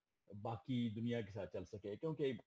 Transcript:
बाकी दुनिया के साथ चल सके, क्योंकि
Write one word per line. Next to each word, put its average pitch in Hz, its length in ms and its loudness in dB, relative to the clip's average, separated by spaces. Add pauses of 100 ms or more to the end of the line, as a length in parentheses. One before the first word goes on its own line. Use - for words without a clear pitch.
(340)
बाकी 117 560 2
दुनिया 117 320 2
के 98 100 -8
साथ 98 140 -4
चल 95 180 -4
सके, 101 320 -4
क्योंकि 147 500 2